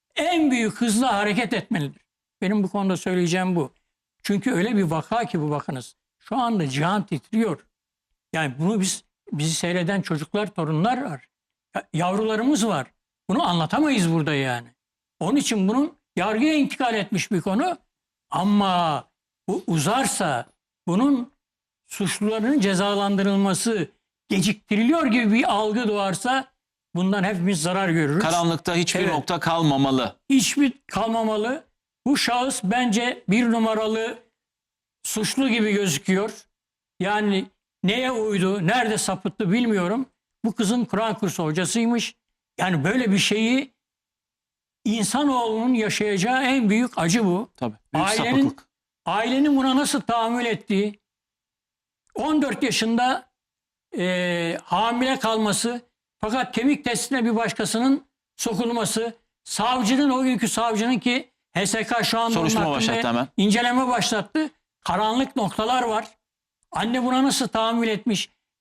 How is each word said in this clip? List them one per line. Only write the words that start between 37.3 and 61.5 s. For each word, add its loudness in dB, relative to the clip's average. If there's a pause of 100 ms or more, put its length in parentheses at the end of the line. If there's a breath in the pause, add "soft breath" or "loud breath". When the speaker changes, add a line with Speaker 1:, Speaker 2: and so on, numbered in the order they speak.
Speaker 1:
neye 0
uydu, 0
nerede 2
sapıttı -4
bilmiyorum. 0 (400)
Bu -2
kızın 0
Kur'an -2
kursu -2
hocasıymış. 0 (420)
Yani 0
böyle 0
bir 4
şeyi, 0 (1120)
insanoğlunun 0
yaşayacağı 0
en 2
büyük 2
acı 2
bu. 0
Speaker 2:
Tabii, -6 (180)
büyük 0
Speaker 1:
Ailenin, 2
Speaker 2:
sapıklık. -2 (380)
Speaker 1:
ailenin 2
buna 2
nasıl 0
tahammül -2
ettiği, -2 (1160)
on 0
dört -2
yaşında, 0 (680)
e, -2
hamile 0
kalması, -2 (360)
fakat -2
kemik 0
testine -2
bir 2
başkasının 0 (300)
sokulması, -2 (260)
savcının, 0
o 2
günkü 0
savcının 0
ki -2 (220)